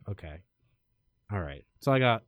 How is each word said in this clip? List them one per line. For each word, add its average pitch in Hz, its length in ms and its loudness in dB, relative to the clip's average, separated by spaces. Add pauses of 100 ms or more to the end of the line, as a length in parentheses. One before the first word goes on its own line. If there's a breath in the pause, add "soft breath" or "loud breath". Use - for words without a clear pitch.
Okay. 82 300 -10 (920)
All 98 100 -2
right. 69 220 -8 (180)
So 139 100 0
I 135 80 4
got 120 280 2